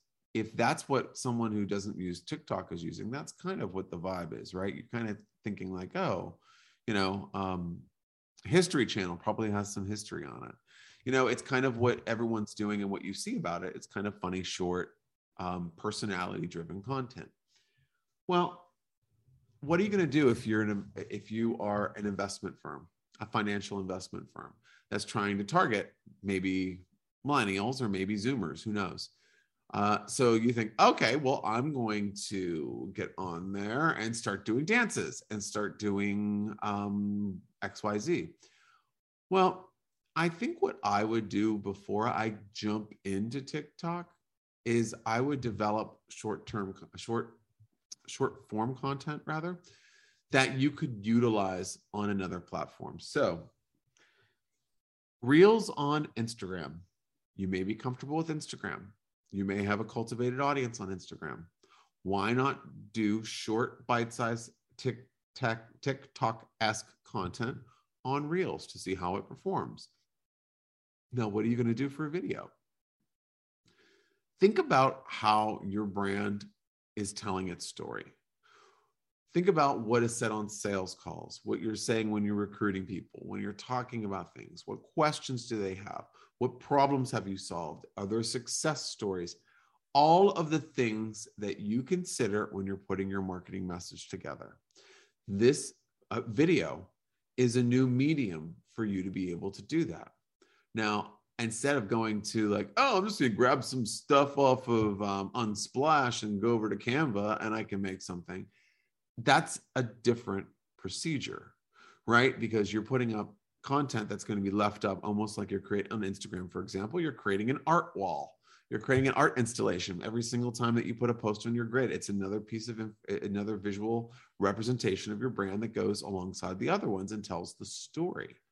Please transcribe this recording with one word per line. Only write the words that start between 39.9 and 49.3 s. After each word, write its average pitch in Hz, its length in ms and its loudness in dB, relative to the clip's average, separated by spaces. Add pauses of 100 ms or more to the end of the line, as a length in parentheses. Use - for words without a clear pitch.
I 170 120 4
think 254 320 -4
what - 220 0
I 104 220 4
would 110 240 0
do 107 280 2
before 101 520 -2
I 107 260 0 (180)
jump 104 400 -2 (120)
into 107 360 -2
TikTok 170 680 -8 (540)
is 117 280 2 (140)
I 113 140 2
would 143 200 0
develop 107 680 -2
short-term 101 640 -6
co-, - 240 -20
short, 117 420 -4 (720)
short - 400 -4
form 113 260 -2
content, 139 500 -6
rather, 170 360 -6 (720)